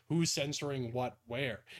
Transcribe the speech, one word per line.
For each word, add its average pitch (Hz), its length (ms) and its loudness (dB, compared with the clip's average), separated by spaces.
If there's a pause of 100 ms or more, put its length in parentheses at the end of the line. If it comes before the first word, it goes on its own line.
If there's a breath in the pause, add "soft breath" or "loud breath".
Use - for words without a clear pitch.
who's 165 200 4
censoring 139 640 0
what 123 240 0 (100)
where. 120 360 -2 (180 loud breath)